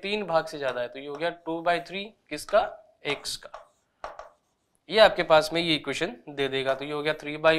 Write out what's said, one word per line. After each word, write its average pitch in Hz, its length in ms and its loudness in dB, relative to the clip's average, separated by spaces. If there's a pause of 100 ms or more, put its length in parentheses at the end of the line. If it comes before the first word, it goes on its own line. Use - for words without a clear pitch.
तीन 208 240 -4
भाग 165 200 0
से 160 120 -12
ज्यादा 127 220 -4
है। 123 80 -4
तो 131 100 -16
ये 139 80 -12
हो 143 80 -10
गया 160 160 -4
टू 165 380 -6
by 175 180 2
थ्री, 196 180 -8 (260)
किसका? 170 300 0 (480)
x - 280 -6
का। - 280 -20 (1200)
ये 180 120 2
आपके 185 220 8
पास 156 300 6
में 165 80 0
ये 165 140 2
इक्वेशन 151 400 -4 (160)
दे 139 180 -2
देगा। 135 260 0
तो 135 100 -6
ये 147 80 -8
हो 147 100 -4
गया 151 120 0
three 147 240 -8
by 160 200 6